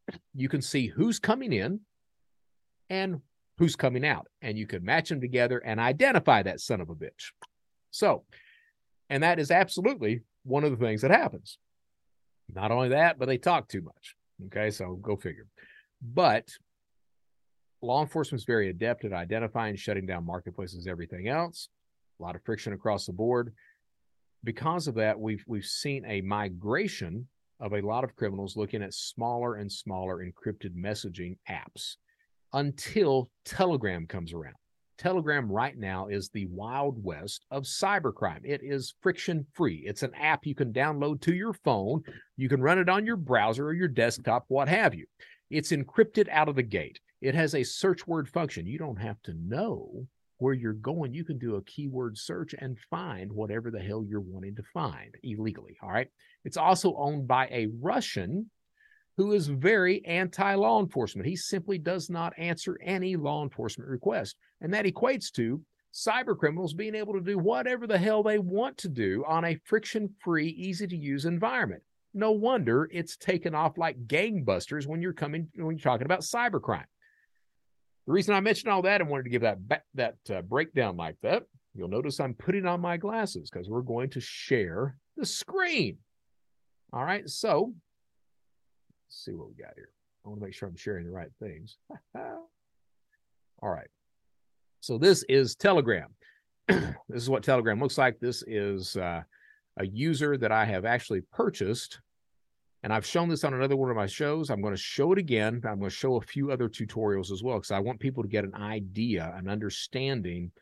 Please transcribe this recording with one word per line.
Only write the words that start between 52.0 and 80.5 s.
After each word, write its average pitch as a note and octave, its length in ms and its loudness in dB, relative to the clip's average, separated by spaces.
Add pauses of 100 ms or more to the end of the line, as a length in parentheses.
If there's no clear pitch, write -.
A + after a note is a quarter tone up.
search E3+ 420 -8
and C3 200 -8 (120)
find G#2 400 -8
whatever A2 400 -4
the A2 100 -8
hell G#2 240 -6
you're G#2 160 -6
wanting F#2+ 360 -10
to G#2+ 60 -10 (120)
find A#2+ 480 -6
illegally, G#2+ 600 -6
all G2 80 -10
right? A#2 180 0 (360)
It's - 120 -8
also F3 400 4
owned C#3+ 320 -2
by C3 200 4
a A#2+ 200 -2 (120)
Russian F3+ 720 -2 (640)
who G3+ 160 4
is F3+ 160 4
very F3+ 580 4
anti-law G3 720 2
enforcement. A#2 480 -2
He D#3+ 80 -2
simply F#3+ 420 -4
does E3+ 320 -4
not E3+ 300 -4
answer E3+ 460 -4
any F#3 320 0
law D3 260 -2
enforcement B2 480 -6
request. C#3 460 -2 (240)
And E3 120 -4
that G#3+ 120 2
equates A#3 480 0
to B2 280 0 (320)
cyber B3 460 0
criminals D#3+ 340 2
being G#3+ 220 -4
able G#3+ 200 -4
to F#3+ 60 -2
do F#3+ 160 0
whatever A#3+ 520 0
the G#3 100 4
hell G#3+ 240 4
they G#3+ 160 4
want G#3 400 -2
to G3 100 -8
do A#2 380 2
on D#3+ 180 2
a E3 200 0
friction-free, G3+ 840 0
easy-to-use E3+ 720 -4
environment. F3 580 0 (320)
No G#3+ 160 2
wonder G3+ 640 4
it's E3+ 240 -6
taken E3+ 400 0
off D#3 200 2
like C#3+ 300 -2
gangbusters D3 800 0
when D#3+ 160 -4
you're F3+ 100 -2
coming, D#3 440 -4
when D#3+ 200 -4
you're D3 60 -10
talking B2+ 240 4
about F3+ 140 2
cybercrime. E3+ 640 0 (1200)
The C3+ 60 -2
reason G3 220 4
I G3 60 6
mentioned G#3+ 320 2
all F#3+ 100 2
that G3 180 4
and D#3 100 0
wanted C3+ 140 -2
to B2 60 -6
give A#2+ 120 2
that G2+ 240 2
ba-, - 160 0 (120)
that, B2 220 0 (160)
uh, F#2 100 -4
breakdown A#2+ 540 0